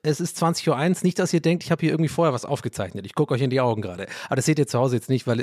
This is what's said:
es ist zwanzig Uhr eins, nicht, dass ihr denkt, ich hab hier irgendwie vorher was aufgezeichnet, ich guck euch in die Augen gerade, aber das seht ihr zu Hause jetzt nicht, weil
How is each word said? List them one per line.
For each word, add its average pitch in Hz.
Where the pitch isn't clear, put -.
es 151
ist -
zwanzig 165
Uhr 151
eins, 165
nicht, 180
dass 185
ihr 165
denkt, 170
ich -
hab 165
hier 160
irgendwie 156
vorher 165
was 123
aufgezeichnet, 101
ich -
guck 147
euch 127
in 135
die 127
Augen 117
gerade, 95
aber -
das 131
seht 151
ihr 139
zu -
Hause 123
jetzt -
nicht, 131
weil 120